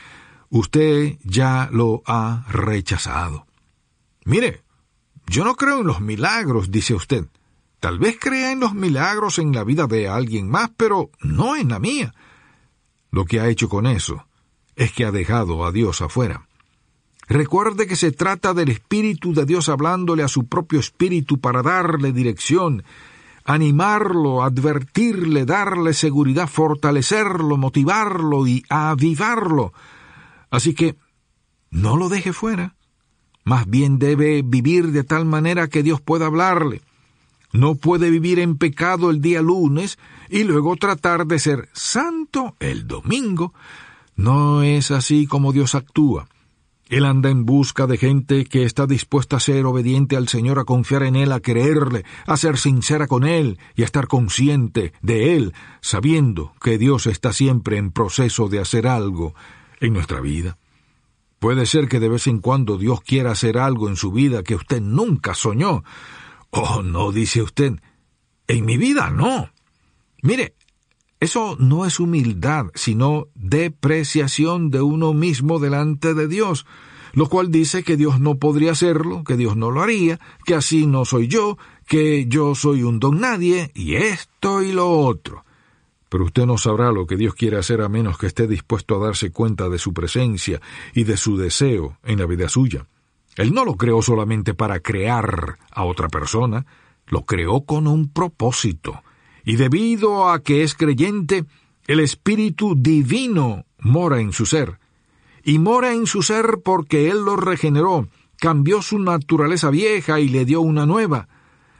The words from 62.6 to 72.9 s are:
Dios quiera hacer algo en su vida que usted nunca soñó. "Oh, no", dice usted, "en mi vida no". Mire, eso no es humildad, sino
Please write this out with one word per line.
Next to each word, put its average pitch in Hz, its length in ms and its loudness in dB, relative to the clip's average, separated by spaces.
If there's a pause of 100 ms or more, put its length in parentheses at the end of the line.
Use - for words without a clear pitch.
Dios 110 240 -2
quiera 127 300 0
hacer 113 280 0
algo 123 280 0
en 98 80 -4
su 92 160 -4
vida 120 320 2
que 107 120 -4
usted 120 260 -4
nunca 117 540 -2
soñó. 120 480 0 (640)
"Oh, 113 320 -2
no", 87 300 -2
dice 110 320 0
usted, 117 360 -2 (680)
"en 113 180 0
mi 113 120 0
vida 262 340 0
no". 208 400 -2 (720)
Mire, 220 320 0 (640)
eso 208 380 -2
no 143 260 4
es 175 140 -2
humildad, 139 760 0
sino 139 600 -2